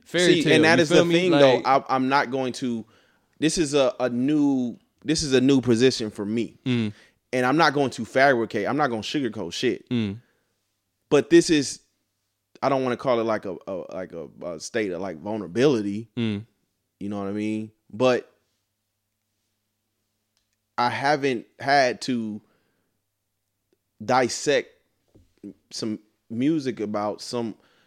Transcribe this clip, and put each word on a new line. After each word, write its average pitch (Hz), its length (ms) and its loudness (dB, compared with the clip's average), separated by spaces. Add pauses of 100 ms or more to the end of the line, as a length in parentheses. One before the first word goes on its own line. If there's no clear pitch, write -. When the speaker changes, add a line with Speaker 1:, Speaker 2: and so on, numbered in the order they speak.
Speaker 1:
fairy 175 300 4
Speaker 2:
See, 147 80 2
Speaker 1:
tale. 151 100 4
Speaker 2:
and 156 120 6
that 165 120 6
Speaker 1:
You 170 60 4
Speaker 2:
is 147 60 0
Speaker 1:
feel 175 100 6
Speaker 2:
the 170 60 4
Speaker 1:
me? 170 80 2
Speaker 2:
thing, 175 180 2
Speaker 1:
Like 135 320 6
Speaker 2:
though. 120 60 0
I, 135 140 4 (120)
I'm 131 120 0
not 135 220 0
going 131 240 -4
to, 117 320 -6 (540)
this 156 180 0
is 147 160 -2
a, 135 260 2
a 127 80 0
new, 131 680 0 (260)
this 156 200 -2
is 139 100 0
a 127 80 6
new 135 180 4
position 120 520 2
for 104 140 -10
me. 110 400 -6
Speaker 1:
Mm. 117 280 -2 (400)
Speaker 2:
And 127 120 0
I'm 131 120 2
not 156 160 4
going 139 180 0
to 113 140 -8
fabricate. 117 640 2
I'm 123 100 -2
not 147 140 0
gonna 113 100 -4
sugarcoat 107 520 -6
shit. - 360 -4
Speaker 1:
Mm. 113 300 -4 (880)
Speaker 2:
But 143 220 2
this 165 180 8
is, 147 300 0 (840)
I 131 60 0
don't 135 140 0
wanna 123 140 -2
call 123 220 0
it, 113 40 0
like, 110 220 -2
a, 90 120 -10 (100)
a, 98 60 -8 (200)
like, 92 200 -12
a, 82 140 -12 (180)
a 85 160 -10
state 107 300 -4
of, 85 100 -6
like, 92 160 -8
vulnerability. 107 1000 -2
Speaker 1:
Mm. 110 300 -4 (560)
Speaker 2:
You 101 80 -8
know 104 100 -8
what 98 80 -8
I 98 60 -6
mean? 107 380 -6 (200)
But 127 400 0 (2500)
I 120 120 0
haven't 135 560 -2 (140)
had 131 420 2
to 110 400 -6 (1600)
dissect 123 680 0 (1000)
some 107 280 -8 (300)
music 131 500 -2
about 104 420 -6
some, 117 340 -6 (320)